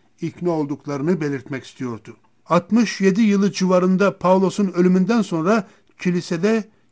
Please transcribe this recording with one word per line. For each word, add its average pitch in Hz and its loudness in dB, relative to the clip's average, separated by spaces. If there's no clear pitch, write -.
ikna 175 -6
olduklarını 147 -4
belirtmek 135 -6
istiyordu. 120 -12
Altmış 190 0
yedi 190 2
yılı 202 2
civarında 185 2
Paulos'un 185 0
ölümünden 185 2
sonra 190 -2
kilisede 190 -2